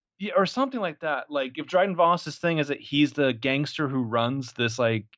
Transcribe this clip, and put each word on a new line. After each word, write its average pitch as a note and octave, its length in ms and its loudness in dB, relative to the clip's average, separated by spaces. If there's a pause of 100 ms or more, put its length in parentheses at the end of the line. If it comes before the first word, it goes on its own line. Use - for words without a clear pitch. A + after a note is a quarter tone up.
(180)
Yeah, G3 180 -6
or D4 100 4
something C4 340 -4
like E3+ 200 -6
that. D3 300 -4
Like, C3+ 280 -4
if D3+ 80 -8
Dryden F#3 300 2
Voss's E3+ 420 2
thing E3+ 200 0
is C#3+ 100 0
that C#3+ 120 -4
he's C#3+ 320 2
the C3+ 220 2
gangster C#3 540 -2
who C3 140 -2
runs A#2 520 -2
this, A#2 240 -2
like, A2+ 280 0 (120)